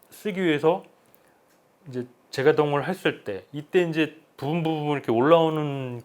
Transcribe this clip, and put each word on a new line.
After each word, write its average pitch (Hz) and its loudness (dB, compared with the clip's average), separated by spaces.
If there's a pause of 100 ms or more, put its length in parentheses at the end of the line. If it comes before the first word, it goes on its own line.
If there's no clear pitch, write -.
쓰기 190 -6
위해서 160 2 (1040)
이제 123 -8 (240)
재가동을 143 2
했을 165 -4
때 98 -10
이때 147 0
이제 156 -2 (200)
부분 156 -4
부분 151 -2
이렇게 139 -2
올라오는 143 2